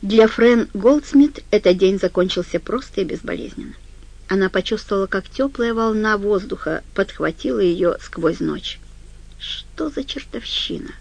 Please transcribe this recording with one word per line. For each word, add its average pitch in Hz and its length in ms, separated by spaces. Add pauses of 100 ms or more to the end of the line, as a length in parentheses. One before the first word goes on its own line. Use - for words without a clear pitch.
Для 220 260
Френ 233 460
Голдсмит 285 760
этот 202 280
день 190 220
закончился 180 600
просто 226 420
и - 20
безболезненно. - 680 (540)
Она 190 220
почувствовала, 196 580
как 190 220
теплая 254 440
волна 220 440
воздуха 196 680 (100)
подхватила 196 680
ее 175 420
сквозь 165 380
ночь. - 400 (600)
«Что - 500
за 285 140
чертовщина?» - 960